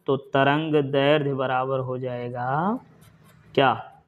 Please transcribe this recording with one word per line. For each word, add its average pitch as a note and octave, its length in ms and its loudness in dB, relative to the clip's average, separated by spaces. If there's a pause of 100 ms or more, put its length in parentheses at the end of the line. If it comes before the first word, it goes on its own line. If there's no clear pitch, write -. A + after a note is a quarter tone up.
तो C#3 100 2
तरंग C#3+ 580 0
दैर्ध्य C#3+ 600 2
बराबर C3 440 -2
हो B2+ 200 -6
जाएगा B2+ 800 -4 (760)
क्या? - 540 2